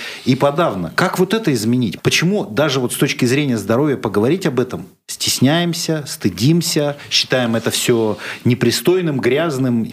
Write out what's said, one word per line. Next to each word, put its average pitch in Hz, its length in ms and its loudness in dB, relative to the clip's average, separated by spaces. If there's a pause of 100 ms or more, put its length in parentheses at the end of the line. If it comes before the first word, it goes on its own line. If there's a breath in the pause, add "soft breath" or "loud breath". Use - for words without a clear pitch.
(260 loud breath)
и 127 100 4
подавно. 143 600 0
Как 180 220 0
вот 185 160 2
это 226 180 0
изменить? 117 500 0
Почему 170 420 2
даже 135 360 0
вот 120 120 -2
с - 40 -8
точки - 300 0
зрения 131 300 2
здоровья 113 400 0
поговорить 110 500 0
об 131 140 0
этом 95 220 -4 (240)
стесняемся, 165 1000 0
стыдимся, 147 920 0 (140 loud breath)
считаем 120 440 0
это 110 160 -2
все 113 480 0 (260 loud breath)
непристойным, 135 760 2
грязным 127 720 0